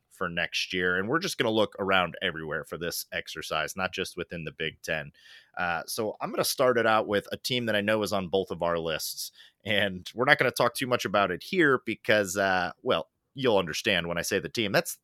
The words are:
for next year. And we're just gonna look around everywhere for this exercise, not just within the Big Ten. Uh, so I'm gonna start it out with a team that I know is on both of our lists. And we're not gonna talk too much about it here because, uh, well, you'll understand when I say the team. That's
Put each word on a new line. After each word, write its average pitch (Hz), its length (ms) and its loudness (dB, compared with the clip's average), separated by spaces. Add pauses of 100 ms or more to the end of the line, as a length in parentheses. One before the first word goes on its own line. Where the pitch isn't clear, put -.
(100)
for - 180 -6
next 85 460 -4
year. 90 220 2
And 95 120 -2
we're 151 120 -2
just 190 180 -4
gonna 123 100 0
look 110 300 2
around 92 420 2
everywhere 78 440 -4
for - 120 -8
this 82 360 -6
exercise, 78 640 -6
not 92 160 -4
just - 240 -6
within 85 280 -8
the 78 60 -10
Big 78 320 -8
Ten. 76 300 -6 (440)
Uh, 87 300 -2
so 107 340 -4
I'm 151 100 -8
gonna 254 140 -4
start 127 320 2
it 113 100 4
out 110 200 4
with 101 260 0
a 107 40 -4
team 123 300 -4
that 107 100 2
I 104 40 2
know 107 220 2
is 98 100 -2
on 95 160 -2
both 95 220 0
of 82 120 -6
our 85 160 2
lists. - 540 -6 (320)
And 98 500 0
we're 117 120 -2
not 143 120 6
gonna 131 120 2
talk 120 240 0
too 135 120 -4
much 123 180 0
about 101 260 2
it 85 140 -6
here 147 420 4
because, 104 500 2
uh, 92 360 2 (100)
well, 104 260 0 (260)
you'll 123 240 4
understand 87 500 0
when 85 100 -2
I 85 40 0
say 98 180 0
the 82 80 -4
team. 101 240 -2
That's - 320 0